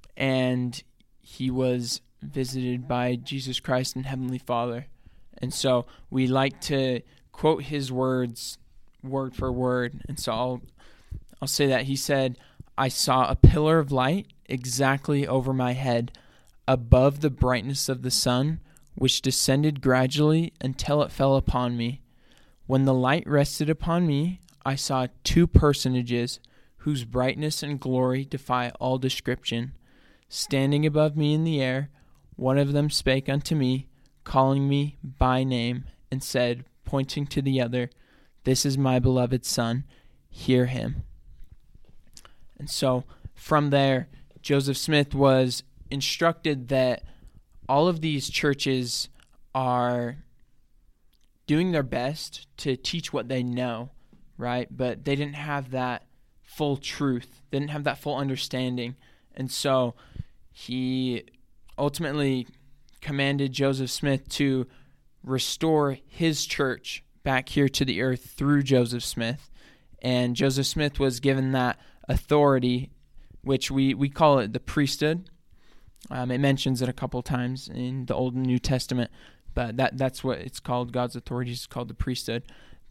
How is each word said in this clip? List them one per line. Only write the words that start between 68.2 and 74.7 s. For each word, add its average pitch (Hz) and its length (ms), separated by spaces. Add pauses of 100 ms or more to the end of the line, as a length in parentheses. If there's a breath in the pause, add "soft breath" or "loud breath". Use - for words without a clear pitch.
through 143 260
Joseph 123 420
Smith. - 460 (500 soft breath)
And 123 360
Joseph 135 300
Smith 147 320
was 135 220
given 135 320
that 123 260 (300 soft breath)
authority, 135 800 (520 soft breath)
which 135 280
we, 135 240
we 139 140
call 143 300
it 107 140
the 120 80
priesthood. 156 680 (800 soft breath)